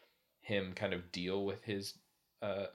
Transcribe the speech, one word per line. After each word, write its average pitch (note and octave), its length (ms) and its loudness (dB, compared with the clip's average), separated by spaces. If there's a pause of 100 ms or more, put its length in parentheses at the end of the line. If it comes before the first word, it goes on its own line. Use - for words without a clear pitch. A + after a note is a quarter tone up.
(400)
him F#2+ 340 2
kind F#2+ 180 2
of F2+ 200 -4
deal F#2 320 2
with G2 200 -2
his, G2 300 -2 (480)
uh, G2 320 0